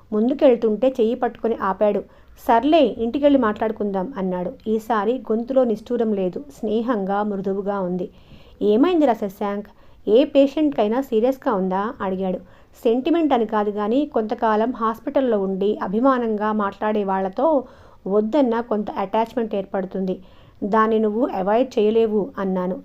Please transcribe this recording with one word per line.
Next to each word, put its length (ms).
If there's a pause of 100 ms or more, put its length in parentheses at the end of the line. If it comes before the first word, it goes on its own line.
(120)
ముందుకెళ్తుంటే 760
చెయ్యి 280
పట్టుకొని 400
ఆపాడు. 440 (480)
"సర్లే, 500
ఇంటికెళ్ళి 420
మాట్లాడుకుందాం," 760
అన్నాడు. 340 (160)
ఈసారి 520
గొంతులో 440
నిష్ఠూరం 500
లేదు, 300 (160)
స్నేహంగా 640
మృదువుగా 560
ఉంది. 300 (520)
"ఏమైందిరా 520
శశాంక్, 540 (400)
ఏ 180
పేషెంట్కైనా 760
సీరియస్గా 520
ఉందా?" 480
అడిగాడు. 360 (460)
సెంటిమెంట్ 500
అని 120
కాదు 240
గాని, 360
కొంతకాలం 640
హాస్పిటల్లో 680
ఉండి 440
అభిమానంగా 680
మాట్లాడే 520
వాళ్లతో 600 (440)
వద్దన్నా 540
కొంత 300
అటాచ్‌మెంట్ 640
ఏర్పడుతుంది. 640 (440)
"దాన్ని 360
నువ్వు 360
అవాయిడ్ 440
చేయలేవు," 580
అన్నాను. 460